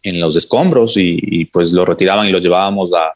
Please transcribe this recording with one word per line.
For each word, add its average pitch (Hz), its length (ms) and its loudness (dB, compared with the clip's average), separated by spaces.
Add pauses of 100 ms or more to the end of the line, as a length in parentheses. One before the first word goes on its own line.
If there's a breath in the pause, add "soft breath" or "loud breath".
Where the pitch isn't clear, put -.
en 90 180 -6
los 80 140 0
escombros 120 600 0
y, 87 240 0
y, 82 240 -2
pues, 85 280 -2
los 90 140 2
retiraban 95 400 0
y 98 60 0
los 90 100 0
llevábamos 92 520 0
a 80 220 0